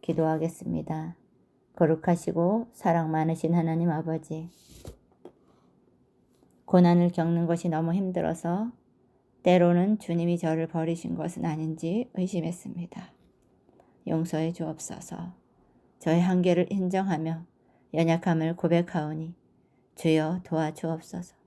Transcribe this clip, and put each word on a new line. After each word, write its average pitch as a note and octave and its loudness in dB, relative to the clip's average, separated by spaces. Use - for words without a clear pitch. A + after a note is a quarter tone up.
기도하겠습니다. D#3+ -2
거룩하시고 E3+ 2
사랑 E3 0
많으신 E3 0
하나님 E3 2
아버지, D#3+ -6
고난을 F3 6
겪는 E3+ 0
것이 E3+ 0
너무 E3 -2
힘들어서 F3+ -2
때로는 F3+ 4
주님이 E3+ -2
저를 D#3+ -2
버리신 E3+ -4
것은 E3 -6
아닌지 D#3+ -4
의심했습니다. F3 -6
용서해 D#3+ -2
주옵소서. E3+ -10
저의 E3+ 2
한계를 F3+ 4
인정하며 F3+ -2
연약함을 E3 2
고백하오니 E3 0
주여 D#3+ 2
도와주옵소서. E3 -6